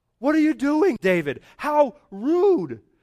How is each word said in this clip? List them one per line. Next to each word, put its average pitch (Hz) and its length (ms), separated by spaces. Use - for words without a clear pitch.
what 277 160
are 320 60
you 302 140
doing, 294 460
David? 170 400
How 294 380
rude, 233 680